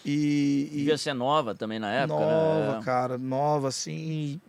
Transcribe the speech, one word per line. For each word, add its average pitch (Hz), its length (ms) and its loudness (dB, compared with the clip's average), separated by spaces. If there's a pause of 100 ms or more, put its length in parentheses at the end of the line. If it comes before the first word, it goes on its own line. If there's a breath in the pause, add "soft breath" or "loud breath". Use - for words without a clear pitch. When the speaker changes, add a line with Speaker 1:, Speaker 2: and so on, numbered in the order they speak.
Speaker 1:
E, 147 680 2
e 147 60 -6
Speaker 2:
Devia 147 200 2
ser 147 160 -2
nova 131 400 2
também 110 260 -4
na 104 120 -2
época, 143 280 0
né? 156 60 2
Speaker 1:
Nova, 156 540 2
Speaker 2:
É. 113 40 -10
Speaker 1:
cara, 127 340 0
nova, 135 500 0
assim. 156 800 -6